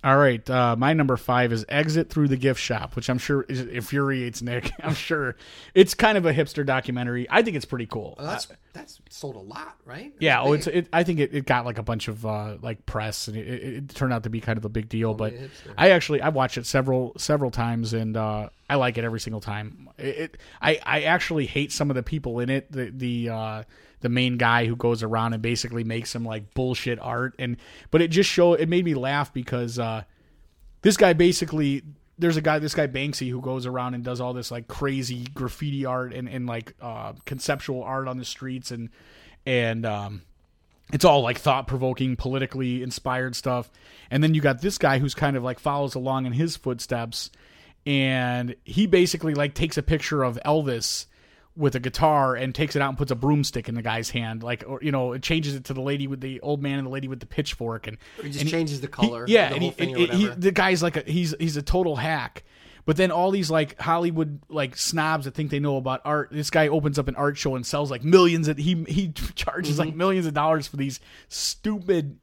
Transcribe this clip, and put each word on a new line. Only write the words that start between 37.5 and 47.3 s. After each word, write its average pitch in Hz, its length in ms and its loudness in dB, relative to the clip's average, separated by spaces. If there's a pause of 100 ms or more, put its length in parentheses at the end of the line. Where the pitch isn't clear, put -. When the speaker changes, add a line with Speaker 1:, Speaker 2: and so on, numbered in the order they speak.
Speaker 1:
art 131 260 -4
on 127 80 -6
the 127 80 -10
streets, 127 460 -10
and, 117 180 -10 (560)
and, 117 400 0
um, 104 380 -6 (720)
it's 147 100 2
all, 147 160 10
like, 117 160 0
thought-provoking, 131 800 0
politically 127 640 -4
inspired 127 540 -4
stuff. 123 340 -4 (400)
And 139 140 4
then 160 80 6
you 156 80 4
got 135 220 2
this 190 160 -2
guy 135 200 4
who's 135 160 0
kind 143 220 0
of, 123 60 -2
like, 127 160 -6
follows 143 360 -2
along 131 300 -2
in 123 80 -4
his 156 240 0
footsteps, 120 760 -6 (540)